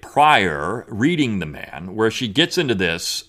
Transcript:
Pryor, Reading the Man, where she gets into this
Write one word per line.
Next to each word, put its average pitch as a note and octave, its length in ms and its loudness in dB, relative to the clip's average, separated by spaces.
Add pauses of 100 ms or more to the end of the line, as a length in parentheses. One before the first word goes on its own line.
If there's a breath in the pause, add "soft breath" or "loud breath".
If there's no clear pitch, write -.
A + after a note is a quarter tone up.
Pryor, G#2 840 2
Reading B2 520 0
the E2 60 -4
Man, D#2 500 -12
where A2 160 2
she B2+ 160 -6
gets C#3+ 300 0
into C3+ 180 0
this F2 540 -2